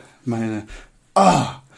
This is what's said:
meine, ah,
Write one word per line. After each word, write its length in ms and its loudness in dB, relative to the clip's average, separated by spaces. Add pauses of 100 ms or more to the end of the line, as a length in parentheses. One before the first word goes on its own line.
(260)
meine, 380 -6 (520)
ah, 460 2 (160)